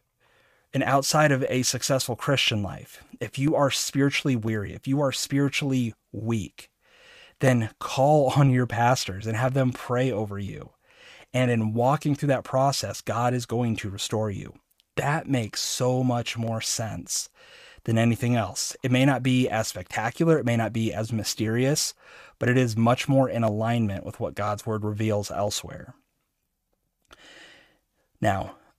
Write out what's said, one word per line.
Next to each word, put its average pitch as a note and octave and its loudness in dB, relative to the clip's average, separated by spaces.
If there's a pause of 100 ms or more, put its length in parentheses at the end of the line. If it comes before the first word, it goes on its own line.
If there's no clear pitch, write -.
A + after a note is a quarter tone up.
(760)
and C#3 0
outside C#3 4
of C3+ 0
a B2+ 0
successful B2+ -2
Christian B2 0
life, - -12 (160)
if - -10
you C#3+ 2
are C#3 4
spiritually C#3 0
weary, A2 -4
if - -14
you C3+ 0
are C3+ 0
spiritually C3+ 0 (180)
weak, G#2+ -6 (720)
then A#2+ 2
call C#3+ 2
on C#3 8
your B2 4
pastors A2+ 0
and A2 -2
have B2+ 0
them B2+ 2
pray B2+ -2
over G2+ -4
you. G2+ -10 (640)
And B2+ 2
in A2 2
walking C3+ 2
through C#3+ -2
that C3 0
process, C3 0
God A#2+ -2
is A#2+ -4
going A#2 0
to G2+ -6
restore G#2+ -4
you. - -10 (420)
That C#3+ -2
makes A#2+ -2
so B2+ 0
much A#2+ -2
more A2+ -4
sense - -6 (560)
than A2+ 2
anything A#2 4
else. - -2
It B2 0
may B2+ 4
not C3+ 2
be B2+ 2
as A2 -2
spectacular, B2 0
it A#2+ -2
may A#2 2
not A2 0
be A2+ -2
as A2 -4
mysterious, A#2 0 (440)
but A#2 -2
it B2 4
is B2 2
much A#2 2
more C3+ 4
in A#2 -2
alignment A2 0
with - -10
what F#2 -4
God's G#2 -4
word A2 -4
reveals G#2 -2
elsewhere. - -6 (2250)
Now, G2+ 0 (240)